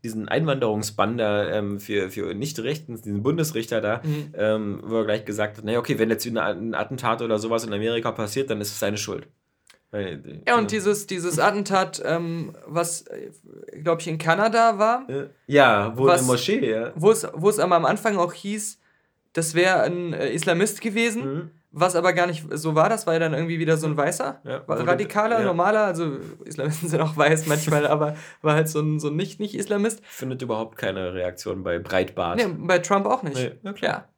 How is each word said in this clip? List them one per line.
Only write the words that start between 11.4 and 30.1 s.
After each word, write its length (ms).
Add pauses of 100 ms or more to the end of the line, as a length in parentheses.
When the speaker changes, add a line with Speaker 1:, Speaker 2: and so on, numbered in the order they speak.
Speaker 2:
ähm, 500 (120)
was, 400
äh, 240 (520)
glaub 200
ich, 60
in 100
Kanada 600
war. 300
Speaker 1:
Äh, 200 (180)
ja, 500
wo 80
Speaker 2:
Was 160
Speaker 1:
eine 120
Moschee, 380
ja. 260
Speaker 2:
wo 140
es, 220
wo 160
es 100
aber 180
am 100
Anfang 320
auch 160
hieß, 440 (540)
das 220
wär 300
ein, 280
äh, 220
Islamist 480
gewesen. 420 (100)
Speaker 1:
Mhm. 160 (260)
Speaker 2:
Was 200
aber 160
gar 160
nicht 240
so 240
war, 120
das 200
war 60
ja 40
dann 160
irgendwie 240
wieder 180
so 120
ein 80
Weißer, 480
Speaker 1:
Ja, 240
Speaker 2:
war 100
Speaker 1:
wurde 140
Speaker 2:
radikaler, 480
Speaker 1:
ja. 40
Speaker 2:
normaler, 420
also 320 (260)
Islamisten 440
sind 120
auch 160
weiß 320
manchmal, 380
<laughs> 20
aber 260 (280)
war 120
halt 140
so 120
ein, 200
so 80
ein 80
nicht, 240
nicht 160
Islamist. 480
Speaker 1:
Findet 360